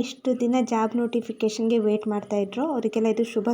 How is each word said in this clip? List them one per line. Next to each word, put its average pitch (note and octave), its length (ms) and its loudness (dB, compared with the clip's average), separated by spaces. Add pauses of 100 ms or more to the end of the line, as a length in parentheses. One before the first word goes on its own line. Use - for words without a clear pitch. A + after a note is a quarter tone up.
ಇಷ್ಟು - 260 -4 (120)
ದಿನ A#3+ 120 2 (160)
ಜಾಬ್ A3 300 0
ನೋಟಿಫಿಕೇಷನ್ಗೆ A3+ 840 0
ವೇಟ್ G#3+ 260 0
ಮಾಡ್ತಾ G#3 320 -2
ಇದ್ರೋ A#3+ 280 -4
ಅವರಿಗೆಲ್ಲ A3+ 420 0
ಇದು A3+ 180 2
ಶುಭ A3 200 0